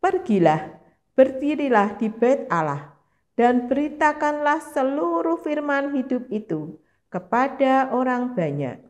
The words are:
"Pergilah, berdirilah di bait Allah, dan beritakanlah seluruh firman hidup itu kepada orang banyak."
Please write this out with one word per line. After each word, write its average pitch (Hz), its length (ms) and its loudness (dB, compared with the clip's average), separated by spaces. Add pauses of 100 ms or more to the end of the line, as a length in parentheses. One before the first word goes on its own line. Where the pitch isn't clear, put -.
"Pergilah, 196 720 2 (400)
berdirilah 262 800 2
di 214 160 -2
bait 254 400 2
Allah, 156 400 -2 (480)
dan 247 320 2
beritakanlah 294 880 0 (160)
seluruh 330 640 0
firman 285 560 -2
hidup 254 320 -2
itu 160 480 -6 (320)
kepada 262 880 0
orang 247 400 -2
banyak." 143 440 -4 (100)